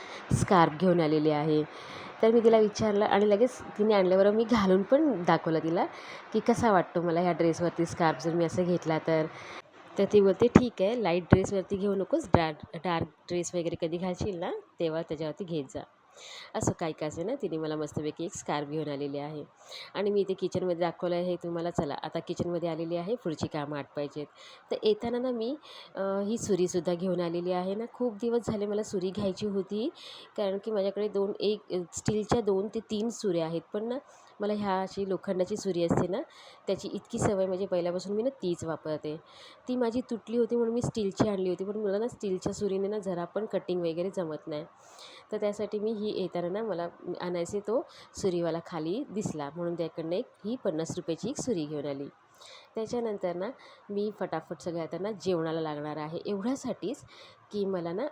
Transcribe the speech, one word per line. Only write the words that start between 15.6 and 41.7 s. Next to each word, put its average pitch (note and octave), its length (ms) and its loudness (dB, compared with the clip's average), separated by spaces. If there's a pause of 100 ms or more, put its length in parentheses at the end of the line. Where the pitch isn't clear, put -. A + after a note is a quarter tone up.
जा." - 80 -8 (720)
असं A3 240 0
काय D#3+ 120 -2
काय D3+ 180 -4
असेल E3 160 -6
ना, B3+ 160 -4
तिने D#3+ 160 -4
मला D#3 180 -4
मस्तपैकी D3+ 500 -4
एक E3 100 -8
स्कार्फ D3 320 -4
घेऊन D3+ 200 -4
आलेली C#3+ 300 -6
आहे. D3 260 -8 (520)
आणि G3+ 140 0
मी G3+ 120 4
इथे F#3+ 120 0
किचनमध्ये F3+ 460 -2
दाखवलं F3 360 0
आहे F3 200 0
तुम्हाला. E3+ 360 -4
चला, D3 320 -2
आता E3 160 -4
किचनमध्ये F3 500 -4
आलेली E3 260 -4
आहे, F3 200 -2
पुढची D#3+ 320 -4
कामं D3 300 -4
आटपायची C#3+ 420 -6
आहेत. C#3+ 80 -8 (440)
तर - 120 -2
येताना A3+ 360 2
ना B3+ 120 -2
मी, A#3+ 260 -4 (380)
अ, F#3+ 60 -4
ही G3+ 360 0
सुरीसुद्धा F3+ 560 2
घेऊन F3 280 0
आलेली F3 300 -2
आहे F#3 240 -2
ना. A3+ 180 -6
खूप B3 200 -2
दिवस A#3 340 -2
झाले G#3 180 -2
मला G#3 180 0
सुरी F#3+ 260 -2
घ्यायची G3 360 -2
होती, G3+ 440 -2 (480)
कारण G3 280 0
की A3 60 -4
माझ्याकडे G3+ 360 0
दोन, G3 320 0
एक, G#3 200 0 (120)
अ, F3+ 40 -2 (220)
स्टीलच्या G#3+ 440 0
दोन G3 260 2
ते A3 120 -6
तीन G#3+ 300 -2
सुऱ्या E3+ 360 0
आहेत, E3 160 -2 (120)
पण G#3 120 -4
ना B3 120 -4 (420)
मला G#3 140 0
ह्या G3 280 0
अशी F#3+ 280 -4
लोखंडाची F#3 480 0
सुरी F3 260 0
असते F3 240 4
ना, G#3 140 -2 (460)
त्याची G3 200 -2
इतकी A3 320 -6
सवय F#3+ 260 2
म्हणजे F#3 200 -2
पहिल्यापासून F3+ 500 -2
मी A3 80 0
ना C4+ 60 0
तीच F3 340 -4
वापरते. D#3 540 -6 (500)
ती B3+ 80 -2
माझी A#3+ 260 0
तुटली A3+ 360 -4
होती A#3+ 180 2
म्हणून A#3 180 2
मी A#3+ 80 0
स्टीलची G#3+ 480 0
आणली F#3+ 200 0
होती, F3+ 140 -2
पण G#3 140 -6